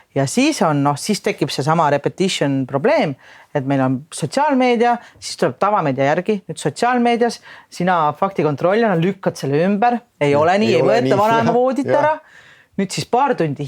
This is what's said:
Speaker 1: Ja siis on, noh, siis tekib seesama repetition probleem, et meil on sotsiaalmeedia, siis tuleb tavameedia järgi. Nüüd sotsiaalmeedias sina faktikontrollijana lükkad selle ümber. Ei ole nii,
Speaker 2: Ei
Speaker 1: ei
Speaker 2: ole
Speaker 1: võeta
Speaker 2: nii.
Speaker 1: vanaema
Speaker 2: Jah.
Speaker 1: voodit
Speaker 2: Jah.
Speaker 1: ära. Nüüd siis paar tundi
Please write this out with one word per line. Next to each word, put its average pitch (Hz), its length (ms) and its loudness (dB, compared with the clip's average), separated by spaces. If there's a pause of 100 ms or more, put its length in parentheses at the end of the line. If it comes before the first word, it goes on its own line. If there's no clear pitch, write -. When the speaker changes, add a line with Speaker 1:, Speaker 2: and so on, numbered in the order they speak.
(140)
Speaker 1:
Ja 139 120 0
siis 277 360 0
on, 151 200 2
noh, 143 160 0
siis - 240 -4
tekib - 320 -4
seesama 156 360 0
repetition 143 760 -2
probleem, 180 460 0 (420)
et 135 120 -2
meil 139 140 0
on 131 180 0 (100)
sotsiaalmeedia, 247 880 0 (240)
siis - 180 -12
tuleb 151 200 0
tavameedia 160 460 0
järgi. 175 440 0
Nüüd 156 100 -10
sotsiaalmeedias 240 800 0 (300)
sina 170 440 0
faktikontrollijana 185 840 0
lükkad 180 400 -2
selle 143 260 -2
ümber. 208 360 0 (200)
Ei 143 140 2
ole 160 240 2
nii, 220 100 2
Speaker 2:
Ei - 60 2
Speaker 1:
ei 165 80 2
Speaker 2:
ole 135 140 4
Speaker 1:
võeta 254 60 2
Speaker 2:
nii. 254 160 2
Speaker 1:
vanaema 226 280 2
Speaker 2:
Jah. 233 80 0
Speaker 1:
voodit 247 320 0
Speaker 2:
Jah. 262 160 2
Speaker 1:
ära. 302 160 0 (600)
Nüüd 196 120 -2
siis - 160 -8
paar 254 300 0
tundi 147 320 -4